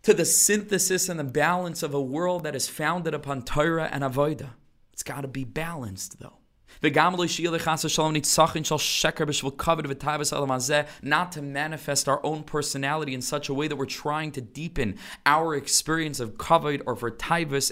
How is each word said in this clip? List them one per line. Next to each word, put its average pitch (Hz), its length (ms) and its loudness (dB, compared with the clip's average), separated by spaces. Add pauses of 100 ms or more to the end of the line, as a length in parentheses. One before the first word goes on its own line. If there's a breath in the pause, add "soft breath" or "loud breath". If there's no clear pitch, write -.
to 214 100 6
the 165 100 4
synthesis 185 840 2
and 170 100 -4
the 143 40 -4
balance 160 580 0
of 143 140 -4
a 143 60 2
world 160 420 -2
that 147 120 -6
is 123 120 -2
founded 160 480 -2
upon 139 260 -6
Torah 160 500 2
and 139 120 -2
Avodah. 139 480 0 (420)
It's - 100 -10
gotta 139 240 -8
be 135 160 -8
balanced, 127 760 -8
though. - 180 -18 (440 loud breath)
The 160 80 6
gam 156 240 6
lo 175 120 2
shiyah 165 300 0
lechas 160 300 0
v'shalom 156 320 2
nitzachim 156 480 4
shal 156 140 0
sheker - 480 0
b'shvil 135 280 -2
kavod 156 300 0
v'taivas 143 500 -2
olam 139 120 0
hazeh, 135 400 0 (160 loud breath)
not 165 300 2
to 151 100 -8
manifest 143 680 -2
our 143 160 2
own 151 180 -2
personality 143 720 -4
in 127 80 -6
such 139 260 -4
a 147 60 -2
way 147 140 0
that 147 80 -2
we're 131 100 -2
trying 151 460 -4
to 135 100 -8
deepen 120 560 -4 (260 loud breath)
our 156 300 4
experience 156 640 0
of 110 180 -6
kavod 147 500 2
or 120 80 0
for 117 160 -4
taivas. 151 600 -2